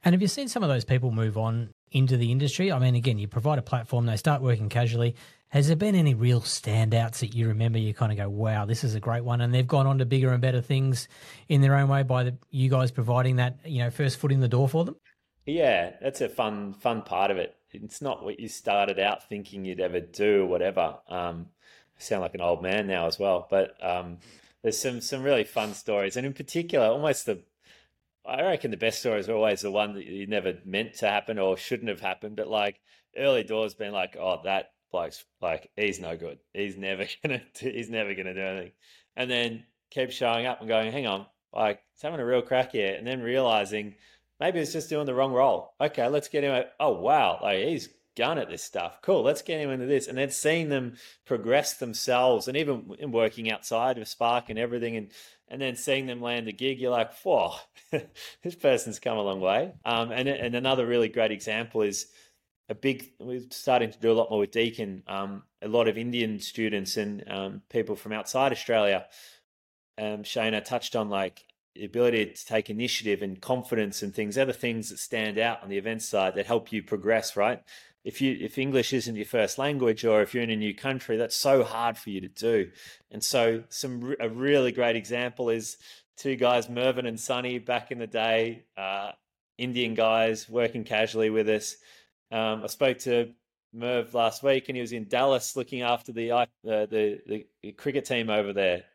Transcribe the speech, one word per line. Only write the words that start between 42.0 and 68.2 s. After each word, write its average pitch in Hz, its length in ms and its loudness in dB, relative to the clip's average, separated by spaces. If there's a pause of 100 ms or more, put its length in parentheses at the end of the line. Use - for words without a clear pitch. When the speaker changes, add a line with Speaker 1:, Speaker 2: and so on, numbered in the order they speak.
Speaker 2:
having 156 160 -6
a 123 80 -4
real 123 160 2
crack 127 300 0
here." 98 240 0
And 113 100 -10
then 127 160 -6
realizing 107 720 0 (460)
maybe 170 180 0
it's 147 140 -4
just 156 160 -6
doing 151 180 -2
the 131 80 -2
wrong 135 180 2
role. 123 480 2
"Okay, 135 280 0
let's 147 200 0
get 147 140 -2
him 139 100 0
a, 123 120 0 (160)
oh, 123 200 2
wow, 110 400 4
like, 98 200 0
he's 143 300 -4 (260)
gun 143 220 0
at 120 100 -4
this - 160 -10
stuff. 87 380 -6
Cool, 180 200 2
let's 147 200 2
get 160 180 -4
him 147 80 -4
into 131 160 -4
this." 135 240 0
And 131 80 -8
then 139 140 -2
seeing 156 400 0
them 127 260 -4 (300)
progress 127 480 0
themselves 123 720 2
and 127 80 -4
even 139 420 -4
in 139 140 -8
working 113 380 0
outside 120 480 -2
of 107 100 -12
Spark 120 400 0
and 110 100 -6
everything, 117 380 -4
and, 104 140 -10 (380)
and 131 120 -12
then 131 160 -4
seeing 135 300 0
them 120 160 -8
land 120 260 -4
a 107 40 -8
gig, 131 280 -4
you're 123 100 0
like, 117 280 0
"Whoa, 117 380 0 (140)
<laughs> - 720 -8
this 175 120 -8
person's 120 440 0
come 113 200 -2
a 107 40 0
long 95 180 -2
way." 110 340 2 (100)
Um, 117 280 -2
and, 127 160 -2
and 120 260 -4
another 127 320 0
really 117 240 2
great 110 200 2
example 110 520 -4
is 101 240 -2 (640)
a 113 40 -4
big, - 440 -4
we're 127 320 -10
starting 120 400 0
to - 80 -20
do 113 120 2
a 113 40 6
lot 113 160 2
more 107 80 0
with 101 120 0
Deakin, 110 580 -4
um, 98 340 -8 (180)
a 104 80 -10
lot 113 180 4
of 107 120 0
Indian 113 420 -2
students 104 560 -4
and, 104 340 -4
um, 98 380 -8
people 110 280 -2
from 107 160 -10
outside 131 380 0